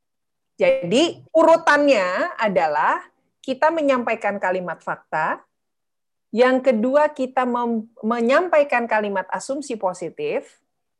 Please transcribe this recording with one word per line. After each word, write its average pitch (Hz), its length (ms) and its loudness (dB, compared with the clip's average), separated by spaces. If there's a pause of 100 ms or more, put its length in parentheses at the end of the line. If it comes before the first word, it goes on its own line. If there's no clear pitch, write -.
(540)
Jadi 180 640 0 (100)
urutannya 294 1080 2
adalah 185 640 0 (400)
kita 294 320 0
menyampaikan 233 640 -2
kalimat 185 400 -4
fakta, 170 640 -6 (880)
yang 254 320 2
kedua 262 480 2
kita 262 320 -4
mem-, 240 560 -4
menyampaikan 254 880 0
kalimat 208 420 -2
asumsi 269 460 -8
positif, 175 880 -8 (380)